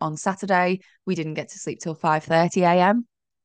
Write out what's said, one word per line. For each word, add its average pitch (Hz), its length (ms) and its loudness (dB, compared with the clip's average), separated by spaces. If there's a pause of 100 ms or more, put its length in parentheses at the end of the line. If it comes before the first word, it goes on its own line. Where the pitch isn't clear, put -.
on 156 160 -6
Saturday, 185 640 0 (240)
we 185 100 -2
didn't 156 200 -6
get 151 140 -8
to - 100 -20
sleep - 200 -10
till 160 160 -8
five 156 280 0
thirty 170 400 2
A 175 100 4
M. 202 340 2 (380)